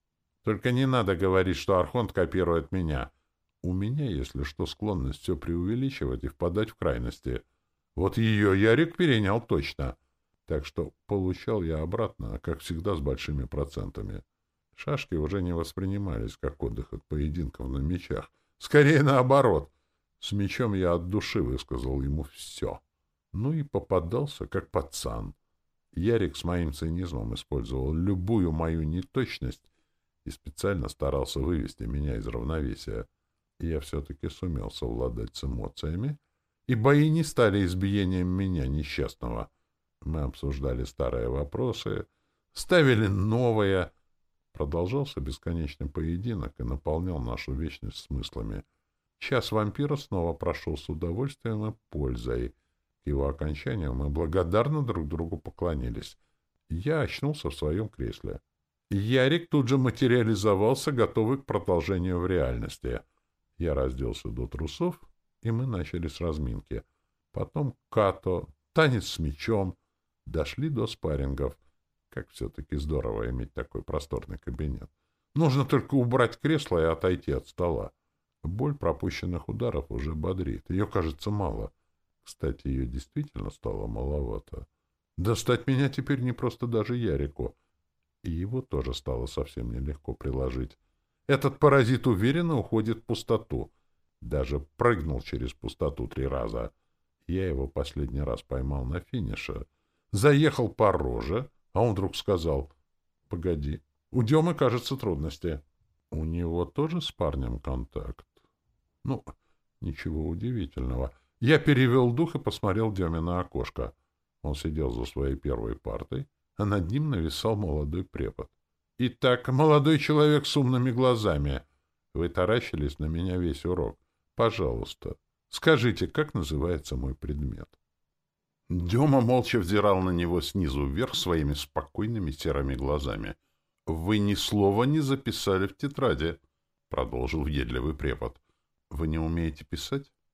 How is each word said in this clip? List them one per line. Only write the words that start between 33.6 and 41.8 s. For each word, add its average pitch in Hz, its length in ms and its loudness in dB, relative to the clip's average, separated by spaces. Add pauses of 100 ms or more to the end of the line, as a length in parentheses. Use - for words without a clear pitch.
я 78 140 -2
все-таки 73 480 -8
сумел 69 420 -6
совладать 58 640 -4
с - 80 -10
эмоциями, 80 760 -4 (500)
и 127 80 2
бои 143 340 6
не 147 160 4
стали 101 400 4
избиением 92 640 2
меня 92 360 0
несчастного. 64 880 -4 (480)
Мы 78 220 -4
обсуждали 67 640 -2
старые 60 420 -2
вопросы, 85 800 -4 (460)